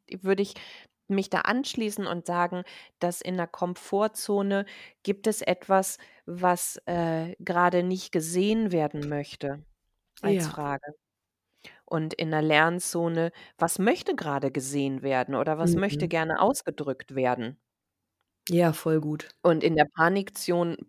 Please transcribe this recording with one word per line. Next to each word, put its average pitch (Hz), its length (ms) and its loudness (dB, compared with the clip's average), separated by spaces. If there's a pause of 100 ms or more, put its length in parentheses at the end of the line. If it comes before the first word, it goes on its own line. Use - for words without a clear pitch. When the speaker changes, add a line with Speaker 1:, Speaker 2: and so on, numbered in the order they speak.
(240)
Speaker 1:
würde 190 180 2
ich 202 120 -4 (540)
mich 196 220 0
da - 120 0
anschließen 220 680 -2
und 175 180 -4
sagen, 175 380 0 (360)
dass 175 220 -2
in 185 160 -4
der 170 100 -2
Komfortzone 196 1160 -2 (380)
gibt 202 240 -2
es 214 140 0
etwas, - 560 2 (280)
was, 180 600 0
äh, 165 580 -2
grade 180 400 4
nicht 185 280 -2
gesehen 185 600 2
werden 147 380 0
möchte 147 560 -6 (560)
als 190 260 2
Speaker 2:
Ja. - 20 -8
Speaker 1:
Frage. 147 440 -6 (920)
Und 160 300 -2
in 160 160 -2
der 156 120 2
Lernzone, 165 880 2 (260)
was - 220 0
möchte 285 360 0
grade 139 360 -2
gesehen 135 520 -4
werden 135 320 0
oder 151 240 0
was 170 160 2
möchte 175 320 0
Speaker 2:
Mhm. - 20 -8
Speaker 1:
gerne 160 320 0
ausgedrückt 147 760 -2
werden? 127 440 0 (880)
Speaker 2:
Ja, 170 260 4
voll 160 280 0
gut. 151 280 -6 (160)
Speaker 1:
Und 165 180 4
in 165 120 4
der 151 100 2
Panikzion-, 175 920 0 (120)